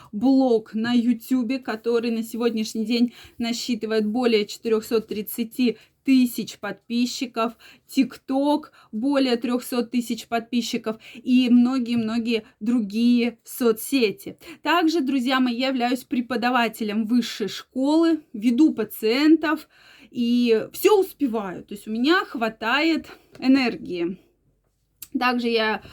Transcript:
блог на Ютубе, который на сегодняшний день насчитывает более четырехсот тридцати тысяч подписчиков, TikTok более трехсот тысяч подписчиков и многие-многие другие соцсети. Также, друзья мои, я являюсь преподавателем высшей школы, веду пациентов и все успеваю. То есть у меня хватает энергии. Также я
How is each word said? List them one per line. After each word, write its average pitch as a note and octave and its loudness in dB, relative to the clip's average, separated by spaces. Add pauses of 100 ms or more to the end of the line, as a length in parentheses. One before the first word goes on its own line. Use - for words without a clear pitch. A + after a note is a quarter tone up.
(100)
блог A#3+ 2
на A3+ -2
Ютубе, B3 0
который A#3 -2
на A3+ -2
сегодняшний A3+ -4
день A#3+ 0 (240)
насчитывает A3 -4
более A3 2
четырехсот A3 -2
тридцати A3+ -4 (240)
тысяч B3+ 2
подписчиков, A#3 -4 (360)
TikTok C#4 -2 (180)
более C4 0
трехсот B3 -4
тысяч A#3+ -4
подписчиков A#3 -4 (180)
и B3+ 2
многие-многие A#3+ 2 (160)
другие A#3 0
соцсети. A3+ -2 (260)
Также, D#4+ 2
друзья C4 0
мои, B3+ 0
я B3+ -2
являюсь B3+ 0
преподавателем A#3 -2
высшей A3+ 0
школы, D#4 0 (100)
веду A#3+ 2
пациентов D4 2 (420)
и A#3+ 2
все G4+ 4
успеваю. A3 -2
То - -16
есть - -16
у G#3+ -8
меня D4 2
хватает B3+ -2 (320)
энергии. F#3+ 0 (1000)
Также B3 0
я A3 0 (100)